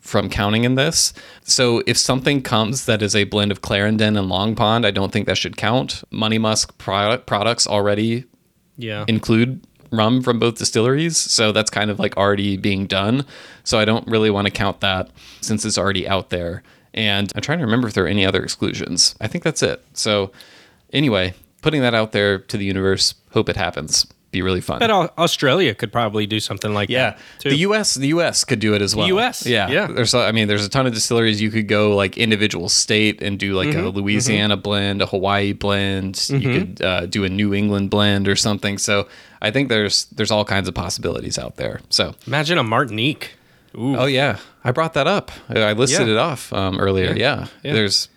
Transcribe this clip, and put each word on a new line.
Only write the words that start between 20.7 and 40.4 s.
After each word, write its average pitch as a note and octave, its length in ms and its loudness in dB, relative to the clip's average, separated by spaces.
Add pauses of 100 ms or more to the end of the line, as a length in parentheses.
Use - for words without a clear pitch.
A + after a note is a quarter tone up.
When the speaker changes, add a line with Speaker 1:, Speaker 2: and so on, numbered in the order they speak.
Speaker 1:
anyway, G#2 420 0 (260)
putting D3+ 200 0
that B2 120 2
out A2 200 0
there G2+ 260 2
to - 180 -8
the G2+ 80 -4
universe, F#2+ 500 0 (180)
hope - 160 0
it - 80 0
happens. D#2 500 -2 (240)
Be F2+ 120 -2
really F#2 180 0
fun. - 180 -4
Speaker 2:
But A3+ 140 2
Au-, B3+ 260 2
Australia D#3 560 2
could A2 160 -8
probably A2 340 -2
do G#2+ 140 -2
something G#2 340 -4
like G#2 160 0
Speaker 1:
Yeah. A#2+ 120 0 (100)
Speaker 2:
that, - 80 -10 (220)
too. C#3 100 -2
Speaker 1:
The C3+ 60 2
U G3 180 2
S, G#3+ 200 0
the C3+ 140 -2
U E3+ 140 2
S B2+ 220 0
could A#2 160 -2
do G#2+ 140 2
it G2+ 80 2
as G2 120 0
well. G#2+ 140 0
Speaker 2:
U F#3 100 2
S? A#3+ 260 -4
Speaker 1:
Yeah. G#2+ 260 0
Speaker 2:
Yeah. F3 180 0
Speaker 1:
There's, A#2 260 0
I A2+ 160 2
mean, A2 160 2
there's G#2 180 0
a G2+ 40 -4
ton C3 180 0
of A#2 80 0
distilleries. A2 480 0
You G#2+ 80 0
could A2 160 -2
go, G#2 300 2
like, G2 200 0
individual G#2 520 0
state G#2+ 520 2
and G2+ 200 -4
do, G2 140 -2
like, F#2 160 0
Speaker 2:
Mm-hmm. G2 160 -2
Speaker 1:
a - 40 -2
Louisiana G#2 640 0
Speaker 2:
Mm-hmm. G2+ 80 -4
Speaker 1:
blend, G2+ 400 -2
a F2+ 40 0
Hawaii G2+ 460 0
blend. G2 760 -2
You C#3 100 0
Speaker 2:
Mm-hmm. B2+ 140 0
Speaker 1:
could, - 300 -4
uh, F2+ 240 0
do F#2+ 180 -2
a F#2+ 40 2
New G2 240 0
England G2+ 380 0
blend G2+ 380 2
or G2 80 4
something. G2+ 420 -2
So G2+ 300 0 (340)
I G#2+ 80 0
think C3+ 180 0
there's, G#2+ 460 0
there's G#2+ 160 -2
all G#2+ 140 2